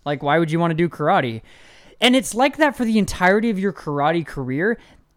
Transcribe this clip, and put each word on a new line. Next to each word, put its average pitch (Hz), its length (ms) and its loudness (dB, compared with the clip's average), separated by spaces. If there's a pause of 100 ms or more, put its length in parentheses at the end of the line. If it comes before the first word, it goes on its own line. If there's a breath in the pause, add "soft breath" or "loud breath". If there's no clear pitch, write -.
Like, 143 180 -6
why 147 160 2
would 165 120 0
you 165 80 0
wanna 170 160 0
do 165 140 2
karate?" 147 540 -2 (580 soft breath)
And 247 160 4
it's 226 180 -2
like 277 220 0
that 294 200 2
for 247 80 -2
the 220 140 2
entirety 202 520 2
of 190 80 -2
your 190 140 -2
karate 151 540 -2
career 143 520 -2 (380 soft breath)